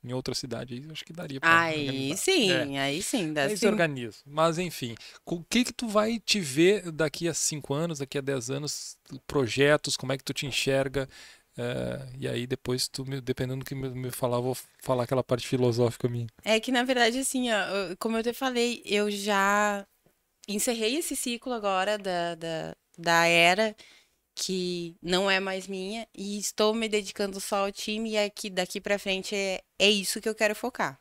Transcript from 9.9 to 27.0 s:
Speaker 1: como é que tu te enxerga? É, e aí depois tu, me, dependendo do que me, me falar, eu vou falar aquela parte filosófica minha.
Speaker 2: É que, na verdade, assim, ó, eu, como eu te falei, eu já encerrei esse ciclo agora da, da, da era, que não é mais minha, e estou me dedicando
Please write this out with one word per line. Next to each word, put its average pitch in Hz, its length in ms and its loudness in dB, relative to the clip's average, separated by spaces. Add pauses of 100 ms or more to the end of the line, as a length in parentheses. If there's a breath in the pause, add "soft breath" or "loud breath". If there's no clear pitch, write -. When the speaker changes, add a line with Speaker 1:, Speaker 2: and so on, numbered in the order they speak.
Speaker 1:
como 131 160 -4
é 139 60 -2
que - 60 -14
tu 143 100 -4
te - 100 -4
enxerga? 135 640 0 (480 loud breath)
É, 123 520 -4 (100)
e 131 80 -6
aí 123 220 -4
depois 127 400 -2
tu, - 200 -8
me, 135 120 -6
dependendo 131 400 -4
do 131 40 -10
que 139 120 -8
me, 135 140 -6
me 127 200 -8
falar, 123 280 0
eu 123 40 0
vou 127 140 0 (260)
falar 123 220 2
aquela 127 180 2
parte 120 240 0
filosófica 123 600 2
minha. 120 180 -4 (180)
Speaker 2:
É 220 140 4
que, 233 140 -2
na 247 100 4
verdade, 247 380 4
assim, 254 320 0
ó, 214 40 2 (120)
eu, 185 280 -2
como 226 200 -2
eu 226 80 0
te 240 80 0
falei, 240 520 0
eu 208 240 2
já 202 800 2 (640)
encerrei 226 480 0
esse 330 180 -4
ciclo 247 380 -6
agora 202 460 0
da, 175 380 -2
da, 160 400 -6 (200)
da 170 300 4
era, 180 480 6 (640 loud breath)
que 175 680 -4
não 185 280 2
é 190 100 4
mais 190 260 -6
minha, 196 400 -8 (100)
e 202 220 -6
estou 214 340 2
me 220 160 0
dedicando 196 520 -2